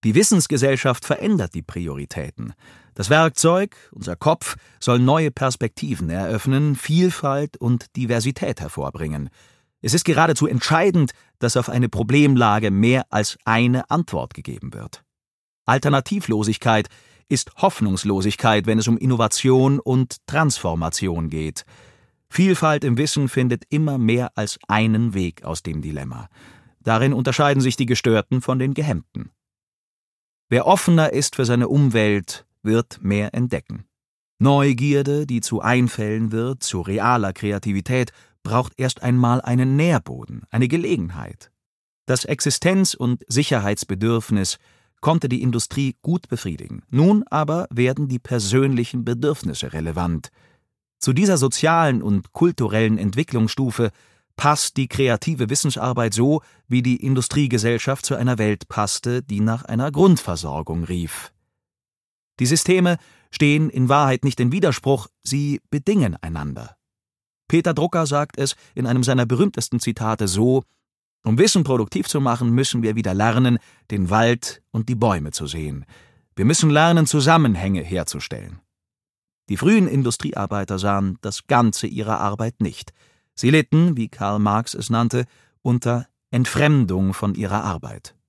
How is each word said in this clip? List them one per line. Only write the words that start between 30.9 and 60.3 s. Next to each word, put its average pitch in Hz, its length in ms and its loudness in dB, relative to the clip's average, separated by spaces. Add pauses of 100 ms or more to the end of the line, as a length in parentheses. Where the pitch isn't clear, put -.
ist 139 220 -2
für 135 100 0
seine 120 220 2
Umwelt, 110 800 2 (160)
wird 113 400 -2
mehr 101 320 -2
entdecken. 120 500 -4 (540)
Neugierde, 143 880 2
die 123 140 -4
zu 107 200 -4
Einfällen 113 720 0
wird, 120 320 -4
zu - 200 -4
realer 104 500 0
Kreativität, 104 800 -4 (320)
braucht 117 320 -2
erst 131 260 -4
einmal 123 380 2
einen 127 340 0
Nährboden, 120 760 -2
eine 123 180 0
Gelegenheit. 90 840 -6 (560)
Das 127 180 0
Existenz- 180 720 0
und 123 320 -4
Sicherheitsbedürfnis 107 1300 -2 (420)
konnte 160 280 0
die 123 140 -2
Industrie 127 580 -2
gut 170 280 -4
befriedigen. 80 600 -10
Nun 180 340 4
aber 156 460 -2
werden 127 360 0
die 127 140 -4
persönlichen 120 840 0
Bedürfnisse 120 680 -4
relevant. 80 580 -4 (680)
Zu 135 120 0
dieser 180 260 4
sozialen 147 640 2
und 101 300 -2
kulturellen 110 680 2
Entwicklungsstufe 113 920 0 (480)
passt - 380 0
die 135 100 -2
kreative 127 640 0
Wissensarbeit 120 640 -2
so, 135 300 2 (260)
wie 123 140 2
die 123 200 0
Industriegesellschaft 127 1000 0
zu 139 120 -4
einer 123 200 0
Welt 107 320 -2
passte, 120 540 -4
die 104 180 -6
nach 113 240 -2
einer 123 260 -4
Grundversorgung 85 960 0